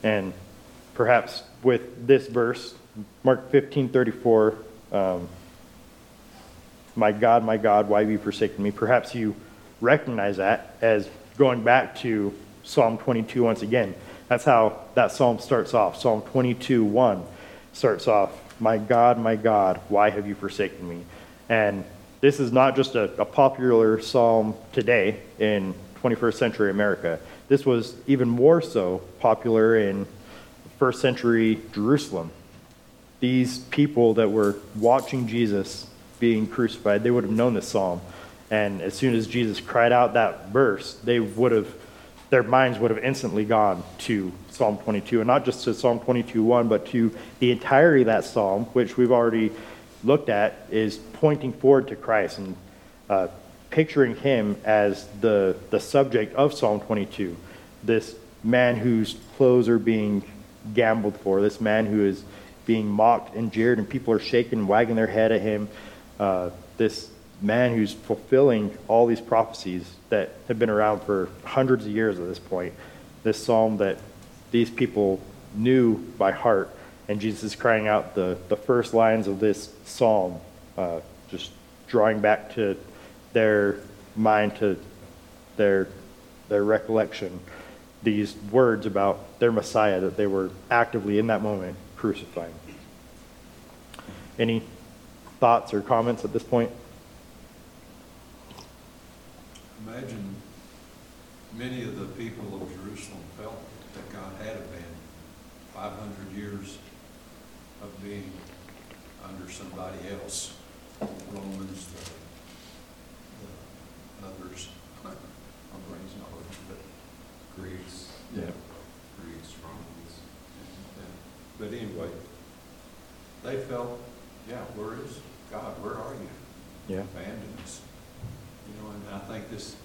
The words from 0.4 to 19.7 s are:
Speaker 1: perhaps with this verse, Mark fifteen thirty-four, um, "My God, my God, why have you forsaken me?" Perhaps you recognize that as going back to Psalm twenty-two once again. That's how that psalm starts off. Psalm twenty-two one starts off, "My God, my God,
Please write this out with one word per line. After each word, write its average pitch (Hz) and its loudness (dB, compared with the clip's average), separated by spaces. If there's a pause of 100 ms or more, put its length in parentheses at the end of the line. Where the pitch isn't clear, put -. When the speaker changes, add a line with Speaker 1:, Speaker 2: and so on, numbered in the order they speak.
Speaker 1:
perhaps 117 2 (200)
with 120 -2
this 135 4
verse, 120 -4 (500)
Mark 131 2
fifteen 139 2
thirty-four, 110 2 (360)
um, 92 -2 (1700)
"My 107 2
God, 113 4
my 110 0
God, 104 4
why 104 4
have 107 0
you 104 0
forsaken 101 -4
me?" 101 0
Perhaps 117 0
you 107 -4 (440)
recognize 113 0
that 98 0
as 110 2 (280)
going 123 4
back 120 4
to 104 -2 (300)
Psalm 113 2
twenty-two 117 -2
once 113 0
again. 104 -2 (320)
That's 123 0
how 113 4 (160)
that 117 4
psalm 120 2
starts - -2
off. 104 2
Psalm 110 0
twenty-two 123 0
one 104 2 (500)
starts 110 0
off, 104 2 (280)
"My 113 2
God, 120 4
my 113 0
God, 104 2